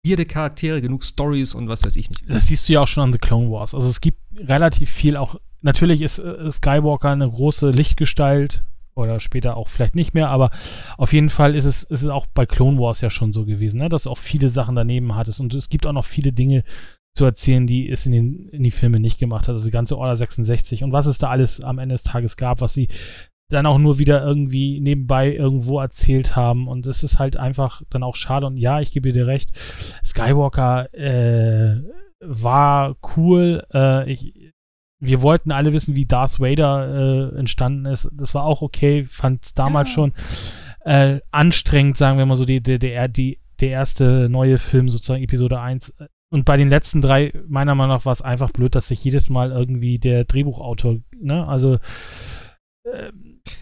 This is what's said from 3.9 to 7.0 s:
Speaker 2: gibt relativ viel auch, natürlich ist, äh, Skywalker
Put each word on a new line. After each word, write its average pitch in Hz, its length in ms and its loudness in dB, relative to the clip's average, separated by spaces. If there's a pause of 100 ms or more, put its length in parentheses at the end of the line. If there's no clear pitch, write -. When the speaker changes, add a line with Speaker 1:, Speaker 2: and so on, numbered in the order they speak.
Speaker 2:
gibt 165 160 2 (220)
relativ 147 500 2
viel 147 260 2
auch, 139 240 -6 (220)
natürlich 151 400 4
ist, 151 160 -4
äh, 160 340 -8
Skywalker 147 600 2